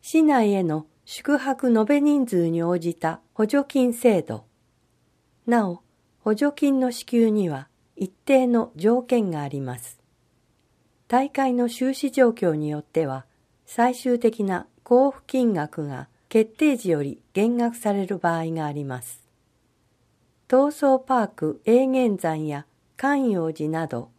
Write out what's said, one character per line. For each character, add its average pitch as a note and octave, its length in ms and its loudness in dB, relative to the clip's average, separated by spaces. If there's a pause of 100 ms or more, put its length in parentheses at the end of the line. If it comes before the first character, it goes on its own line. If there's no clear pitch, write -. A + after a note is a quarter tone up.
市 D#4+ 220 2
内 B3 300 4
へ G3 100 0
の D#3 240 -2 (180)
宿 - 320 -2
泊 C4+ 320 -2
延 A3 160 4
べ C#4+ 160 2
人 C#4+ 260 2
数 F3 220 0
に E3 140 -2
応 F3 160 0
じ E3+ 160 -4
た E3 260 -6 (140)
補 G#3+ 100 0
助 C#4 220 0
金 B3 280 0
制 A3+ 280 2
度。 A2 220 -10 (1000)
な A#3 220 2
お、 F3 140 -10 (380)
補 G#3+ 160 0
助 C#4+ 180 0
金 C#4 260 2
の B3+ 120 0
支 - 140 -12
給 A#3 220 2
に G#3 200 0
は C#3 200 -8 (280)
一 F#3 120 -8
定 C4 380 2
の A#3 300 0
条 A3+ 260 2
件 A#3 280 0
が D3+ 120 -6
あ C#3+ 60 -8
り C#3 120 -8
ま B2+ 180 -8
す。 - 200 -20 (1080)
大 C4+ 220 0
会 C4 240 0
の A#3+ 140 0
収 B3+ 260 -4
支 C4+ 160 -4
状 B3 200 4
況 F#3 240 0
に D3+ 140 -4
よ D3+ 120 -6
っ - 20 -16
て D#3+ 240 -2
は、 C3 180 -8 (400)
最 A#3+ 300 0
終 B3 240 -2
的 A3 260 0
な F#3 220 -4 (180)
交 B3+ 260 4
付 - 160 -16
金 A#3+ 260 0
額 D3+ 360 -4
が C3+ 200 -12 (200)
決 A3 240 2
定 D4 240 2
時 G3+ 140 -4
よ D3+ 120 2
り C#3+ 180 -8 (120)
減 A3+ 240 0
額 A#3 200 -2
さ G#3 160 -2
れ G3 140 -2
る F#3 120 -6
場 E3+ 200 0
合 E3 100 -4
が D#3+ 180 -4
あ D3 60 -6
り C#3+ 120 -8
ま B2+ 160 -10
す。 - 260 -20 (1200)
東 C#4+ 240 4
総 C4+ 240 2
パ C4 240 0
ー G3+ 60 -4
ク - 360 -6
永 B3 220 4
源 B3+ 340 0
山 D#3 260 -4
や D3 200 -8 (300)
観 C4+ 340 0
葉 E3 220 -2
寺 D#3 180 -6
な D#3+ 160 -4
ど B2 320 -10